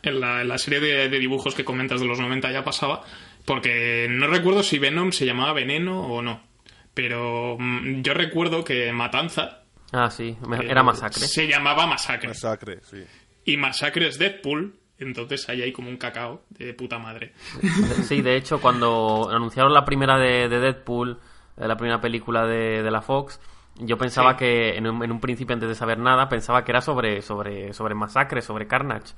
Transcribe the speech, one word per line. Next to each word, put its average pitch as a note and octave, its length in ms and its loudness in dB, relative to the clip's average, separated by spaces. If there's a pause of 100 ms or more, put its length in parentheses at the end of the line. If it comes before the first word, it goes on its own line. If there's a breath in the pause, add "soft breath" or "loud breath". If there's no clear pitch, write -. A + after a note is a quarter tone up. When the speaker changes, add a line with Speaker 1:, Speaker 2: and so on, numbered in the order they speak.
Speaker 1:
en C3+ 180 0
la, B2 220 0
en B2 60 -2
la B2+ 100 -2
serie C#3+ 200 0
de, C#3+ 300 2
de C#3 100 0
dibujos C3 360 0
que B2+ 100 -4
comentas B2+ 360 -2
de B2 60 0
los B2 140 -2
noventa B2+ 320 -2
ya C3+ 100 -4
pasaba, C#3 400 -2 (420 loud breath)
porque A#2+ 640 0
no C3 200 0
recuerdo F3+ 340 4
si E3+ 160 0
Venom D#3 320 2
se D3 160 0
llamaba B2+ 280 0
Veneno D#3 480 -2
o A#2+ 200 -4
no, A#2 180 -6 (540 soft breath)
pero, A#2+ 640 -4
mm, B2 440 -2
yo C3+ 120 2
recuerdo E3 480 0
que B2 300 0
Matanza B2 720 -4 (300)
Speaker 2:
Ah, B2 160 2
sí, A2+ 280 -6 (100)
me-, A#2 120 -2
Speaker 1:
eh, B2 120 -2
Speaker 2:
era C3 140 6
Masacre. A2 420 2
Speaker 1:
se D#3 220 0
llamaba C#3+ 400 4
Masacre. B2 400 -2
Speaker 3:
Masacre, G#2+ 560 -6
sí. G2 180 -18 (420 loud breath)
Speaker 1:
Y C#3+ 120 2
Masacre D3 500 0
es C3+ 100 -2
Deadpool, F3 600 -2 (220)
entonces C3 500 -8
ahí B2 140 -4
hay B2+ 100 -4
como B2+ 160 -12
un B2 80 -10
cacao A#2+ 540 -8
de B2 240 -14
puta A#2+ 260 -8
madre. A2+ 320 -14 (720 loud breath)
Speaker 2:
Sí, C#3+ 180 2
de B2+ 140 4
hecho, C3+ 240 -2
cuando A2+ 720 4
anunciaron A#2+ 420 4
la C#3 100 8
primera C3+ 320 4
de, B2 320 4
de A#2+ 120 2
Deadpool, B2 580 -2 (380 soft breath)
eh, A2+ 100 -6
la A2 100 0
primera A#2 240 0
película A#2 460 0
de, A2+ 380 0
de A2 80 0
la A2 100 2
Fox, C#3 380 -2 (420 soft breath)
yo A#2 160 0
pensaba B2+ 340 6
Speaker 1:
Sí. C3 80 -2
Speaker 2:
que A#2 360 4
en A2 100 -2
un, A2+ 160 -2
en A#2 80 -4
un A#2 100 -4
principio, B2 340 -4
antes A2+ 140 -2
de A2+ 60 -2
saber A2+ 240 -2
nada, B2+ 300 4
pensaba B2 360 2
que B2+ 60 -4
era B2 120 4
sobre, A2+ 400 0
sobre, G2+ 500 -6
sobre G#2+ 240 -4
Masacre, B2 460 -2
sobre G#2+ 260 -8
Carnage. C3 500 -4